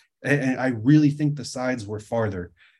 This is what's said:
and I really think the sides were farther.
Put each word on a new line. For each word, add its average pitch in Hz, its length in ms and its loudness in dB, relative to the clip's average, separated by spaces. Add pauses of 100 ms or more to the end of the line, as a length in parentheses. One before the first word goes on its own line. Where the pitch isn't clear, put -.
(220)
and 131 360 0
I 127 100 -2
really 139 420 4
think 147 260 -2
the 123 80 -10
sides 127 420 -6
were 104 140 -8
farther. 101 520 -4 (280)